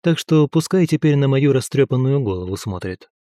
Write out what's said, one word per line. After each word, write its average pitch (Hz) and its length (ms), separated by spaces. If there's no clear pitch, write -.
так 170 160
что 151 300
пускай 165 400
теперь 151 280
на 139 120
мою 135 260
растрёпанную 131 680
голову 92 360
смотрит. 92 520